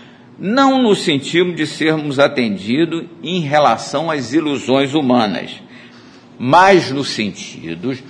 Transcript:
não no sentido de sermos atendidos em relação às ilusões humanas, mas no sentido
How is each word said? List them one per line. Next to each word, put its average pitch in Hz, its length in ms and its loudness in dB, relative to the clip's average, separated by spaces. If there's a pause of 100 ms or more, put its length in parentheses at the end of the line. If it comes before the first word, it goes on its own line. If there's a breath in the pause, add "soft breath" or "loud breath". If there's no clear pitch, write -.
(400 loud breath)
não 262 420 2
no 214 140 4
sentido 170 580 0
de 151 140 -4
sermos 151 500 -2
atendidos 131 880 0 (160)
em 175 200 -4
relação 143 680 0
às 135 220 -4
ilusões 135 600 0
humanas, 123 580 0 (880 loud breath)
mas 156 520 4
no 139 120 -4
sentido 98 960 -8 (120 loud breath)